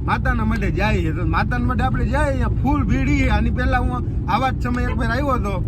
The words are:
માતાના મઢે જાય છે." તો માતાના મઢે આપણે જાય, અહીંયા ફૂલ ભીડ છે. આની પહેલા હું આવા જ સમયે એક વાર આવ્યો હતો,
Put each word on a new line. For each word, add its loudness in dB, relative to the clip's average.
માતાના 0
મઢે 0
જાય 0
છે." 0
તો -2
માતાના 0
મઢે 0
આપણે 0
જાય, 2
અહીંયા 0
ફૂલ 2
ભીડ 2
છે. 2
આની 2
પહેલા 0
હું -2
આવા 0
જ -4
સમયે -2
એક -2
વાર 0
આવ્યો 0
હતો, -2